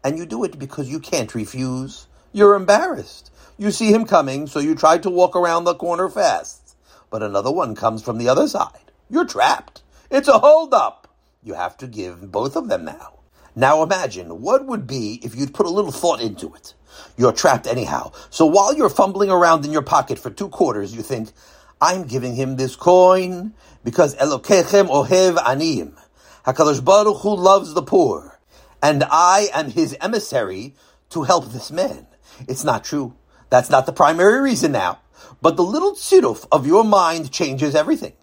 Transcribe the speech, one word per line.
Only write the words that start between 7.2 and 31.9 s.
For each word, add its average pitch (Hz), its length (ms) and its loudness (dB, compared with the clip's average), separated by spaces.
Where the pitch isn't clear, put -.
another 104 280 -2
one 151 240 -4
comes 110 260 -4
from 117 180 -8
the 120 100 0
other 294 180 4
side. - 440 -6
You're 311 160 -2
trapped. - 580 -2
It's 277 200 0
a 254 100 6
holdup. 277 720 2
You 101 120 -12
have 87 240 -8
to 131 80 -16
give 95 440 -14
both 117 240 -6
of 262 140 -6
them 90 160 -4
now. - 340 -18
Now 143 300 2
imagine, 104 580 -6
what 262 240 0
would 220 220 -8
be 117 360 -8
if 104 120 -14
you'd 139 180 -6
put - 120 -2
a 175 40 -4
little 185 220 -2
thought 165 300 -2
into 98 340 -10
it? - 180 -20
You're 117 160 2
trapped - 340 0
anyhow. 101 440 -6
So - 160 2
while 196 280 4
you're 277 160 0
fumbling 196 400 0
around 165 360 4
in 147 60 -6
your 151 100 -2
pocket 139 380 -2
for 123 100 -12
two 196 180 -10
quarters, 107 460 -4
you 113 80 -12
think, 113 320 -10
"I'm 180 220 0
giving 123 320 -8
him 131 200 -6
this 131 200 -6
coin 185 800 2
because 143 320 0
Elokechem 175 720 2
ohev 170 480 2
aniyim. 135 580 -2
HaKadosh 143 380 2
Baruch 208 360 4
Hu 208 160 -2
loves 185 380 4
the 170 80 -2
poor, 135 580 -2
and 147 280 2
I 180 440 4
am 139 180 -6
his 147 300 -2
emissary 135 720 -6
to 160 140 -8
help 165 280 0
this 123 200 -14
man." 180 360 -6